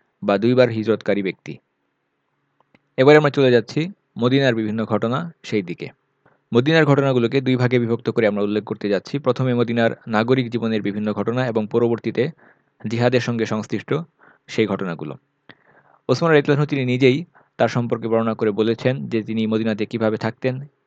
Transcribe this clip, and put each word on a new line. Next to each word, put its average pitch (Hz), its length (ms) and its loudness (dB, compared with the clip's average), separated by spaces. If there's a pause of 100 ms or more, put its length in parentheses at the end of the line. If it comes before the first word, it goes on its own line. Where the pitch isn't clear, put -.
(220)
বা 101 160 2
দুইবার 123 300 4
হিজরতকারী 107 540 -2
ব্যক্তি। 87 360 -8 (1400)
এবারে 143 220 10
আমরা 151 120 2
চলে 131 220 4
যাচ্ছি 151 380 0 (280)
মদিনার 127 360 2
বিভিন্ন 110 300 -4
ঘটনা 117 480 -2 (100)
সেই 107 200 -2
দিকে। - 260 -10 (640)
মদিনার 151 320 4
ঘটনাগুলোকে 135 540 2
দুই 127 160 0
ভাগে 123 220 2
বিভক্ত 117 320 -2
করে 113 160 2
আমরা 101 160 0
উল্লেখ 104 220 -2
করতে 107 240 -6
যাচ্ছি। 101 300 -2
প্রথমে 131 360 -2
মদিনার 117 360 0 (160)
নাগরিক 117 440 0
জীবনের 113 320 -4
বিভিন্ন 107 300 -4
ঘটনা 117 340 -4
এবং 110 240 -2
পরবর্তীতে 117 600 -2 (580)
জিহাদের 120 320 0
সঙ্গে 117 260 -2
সংশ্লিষ্ট 107 480 -6 (540)
সেই 113 180 0
ঘটনাগুলো। 85 500 -6 (920)
ওসমান 160 220 0
রাদিয়াল্লাহু 147 260 4
আনহু 147 100 0
তিনি 139 180 -4
নিজেই 127 400 2 (320)
তার 120 120 2
সম্পর্কে 117 400 -4
বর্ণনা 113 260 0
করে 107 160 -2
বলেছেন 117 580 -2
যে 117 140 -4
তিনি 110 240 -4
মদিনাতে 110 400 -2
কিভাবে 110 300 -2
থাকতেন 127 380 -4 (320)